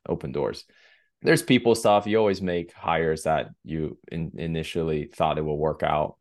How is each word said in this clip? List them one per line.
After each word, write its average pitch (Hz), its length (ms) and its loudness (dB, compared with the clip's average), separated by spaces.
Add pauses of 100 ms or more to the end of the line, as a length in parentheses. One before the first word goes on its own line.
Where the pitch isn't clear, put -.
open 76 240 -6
doors. 62 340 -6 (580)
There's - 180 4
people 120 320 4
stuff. 104 320 4
You 110 140 2
always 98 240 0
make 87 280 -4
hires 82 520 -2
that 76 240 0 (160)
you 78 340 -6 (140)
in-, 82 240 -6
initially 80 720 -4
thought 78 320 -2
it 78 40 -2
will 76 140 -4
work 78 240 -2
out, 76 400 -2